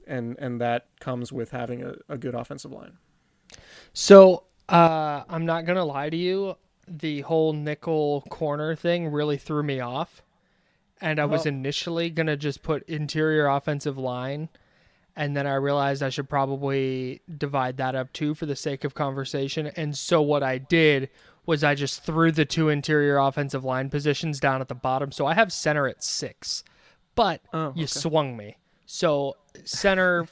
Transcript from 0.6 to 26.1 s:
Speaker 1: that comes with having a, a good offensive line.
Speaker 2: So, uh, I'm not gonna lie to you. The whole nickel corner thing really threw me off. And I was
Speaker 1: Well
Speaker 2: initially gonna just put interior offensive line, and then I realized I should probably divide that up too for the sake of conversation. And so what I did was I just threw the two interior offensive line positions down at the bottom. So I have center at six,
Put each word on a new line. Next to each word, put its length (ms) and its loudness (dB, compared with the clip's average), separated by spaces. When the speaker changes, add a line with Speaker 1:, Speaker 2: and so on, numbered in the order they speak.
Speaker 1:
that 240 -2
comes 320 -8
with 200 -8
having 320 -8
a, 140 -12
a 80 -10
good 180 -6
offensive 380 -10
line. 240 -18
Speaker 2:
So, 520 12
uh, 600 4
I'm 160 -4
not 220 -2
gonna 180 0
lie 260 -6
to 60 -4
you. 400 -2
The 340 -8
whole 300 0
nickel 800 -2
corner 440 -4
thing 340 -2
really 280 0
threw 260 -4
me 180 -4
off. 420 -8
And 180 -2
I 60 0
was 200 0
Speaker 1:
Well 100 -2
Speaker 2:
initially 560 -4
gonna 260 -2
just 260 -6
put 260 -4
interior 580 0
offensive 520 -2
line, 500 -6
and 200 -2
then 100 -2
I 80 0
realized 480 0
I 80 -2
should 200 -6
probably 920 -2
divide 420 -2
that 160 -2
up 180 -6
too 220 -4
for 120 -8
the 100 -4
sake 280 -6
of 100 -6
conversation. 720 -4
And 200 -6
so 260 2
what 200 0
I 160 -2
did 520 4
was 180 0
I 120 2
just 300 -6
threw 280 4
the 140 2
two 240 0
interior 480 2
offensive 460 0
line 260 -4
positions 500 -2
down 220 0
at 60 -8
the 60 -10
bottom. 380 -2
So 140 -2
I 80 0
have 180 2
center 360 -2
at 140 -10
six, 640 -8